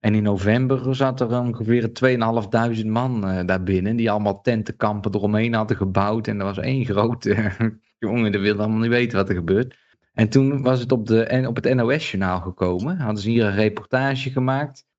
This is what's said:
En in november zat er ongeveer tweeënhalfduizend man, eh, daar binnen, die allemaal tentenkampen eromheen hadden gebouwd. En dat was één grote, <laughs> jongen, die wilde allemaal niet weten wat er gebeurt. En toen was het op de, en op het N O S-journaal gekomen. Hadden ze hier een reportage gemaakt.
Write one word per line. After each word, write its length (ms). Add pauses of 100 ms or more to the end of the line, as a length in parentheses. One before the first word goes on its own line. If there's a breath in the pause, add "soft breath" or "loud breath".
En 140
in 80
november 720
zat 260
er 200
ongeveer 520
tweeënhalfduizend 960
man, 380
eh, 180
daar 160
binnen, 340
die 140
allemaal 300
tentenkampen 760
eromheen 400
hadden 220
gebouwd. 500
En 120
dat 80 (100)
was 80
één 200
grote, 640 (160)
<laughs> 320
jongen, 340
die 80
wilde 220
allemaal 180
niet 100
weten 280
wat 100
er 60
gebeurt. 420 (360 soft breath)
En 160
toen 340
was 180
het 120
op 140
de, 160
en 240
op 100
het 80 (100)
N 60
O 180
S-journaal 420
gekomen. 580
Hadden 240
ze 80
hier 140
een 100
reportage 760
gemaakt. 560 (120)